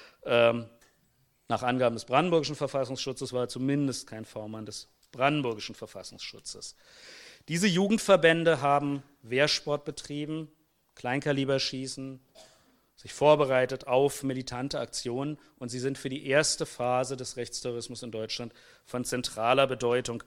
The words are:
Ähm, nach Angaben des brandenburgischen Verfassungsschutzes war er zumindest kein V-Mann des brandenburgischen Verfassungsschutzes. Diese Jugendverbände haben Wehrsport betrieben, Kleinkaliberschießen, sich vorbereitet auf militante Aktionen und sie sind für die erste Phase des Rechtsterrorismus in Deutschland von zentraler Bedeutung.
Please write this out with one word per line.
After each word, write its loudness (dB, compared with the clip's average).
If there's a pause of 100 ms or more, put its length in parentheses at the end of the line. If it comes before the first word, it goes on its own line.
(240)
Ähm, 4 (800)
nach -2
Angaben 2
des -10
brandenburgischen 2
Verfassungsschutzes -6
war -2
er -8
zumindest -2
kein -12
V-Mann -12
des -14 (220)
brandenburgischen 0
Verfassungsschutzes. -16 (720)
Diese 2
Jugendverbände 6
haben 2 (200)
Wehrsport 0
betrieben, -8 (460)
Kleinkaliberschießen, -2 (720)
sich -18
vorbereitet 4
auf 2
militante -6
Aktionen -6 (220)
und -10
sie -6
sind -4
für -8
die -8
erste 2
Phase -2
des -10
Rechtsterrorismus -8
in -12
Deutschland -8 (320)
von -6
zentraler 2
Bedeutung. -2